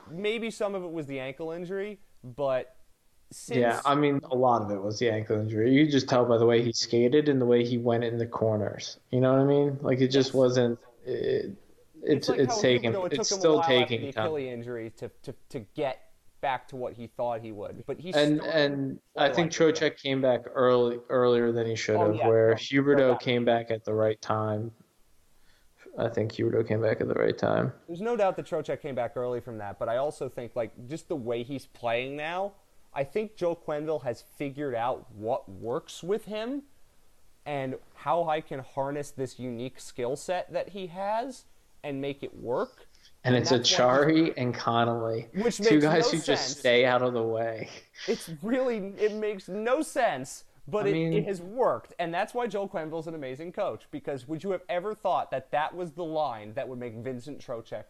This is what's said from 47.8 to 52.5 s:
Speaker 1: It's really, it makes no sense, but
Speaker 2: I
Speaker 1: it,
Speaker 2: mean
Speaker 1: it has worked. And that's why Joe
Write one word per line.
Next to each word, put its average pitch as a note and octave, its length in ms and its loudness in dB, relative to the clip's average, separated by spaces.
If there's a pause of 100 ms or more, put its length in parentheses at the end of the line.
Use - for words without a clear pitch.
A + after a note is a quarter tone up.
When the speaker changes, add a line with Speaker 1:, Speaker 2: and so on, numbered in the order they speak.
Speaker 1:
It's G#3 220 -4 (120)
really, A3+ 580 -2
it G#3 140 2
makes G#3+ 340 -6
no A3 340 0
sense, F#3 640 -2 (220)
but G3 180 -2
Speaker 2:
I G3+ 40 2
Speaker 1:
it, - 40 4
Speaker 2:
mean E3 200 0
Speaker 1:
it E3 120 0
has G3 160 -6
worked. F#3+ 580 -2
And E3+ 140 -4
that's G3 200 -4
why B3 140 -2
Joe G3 200 -4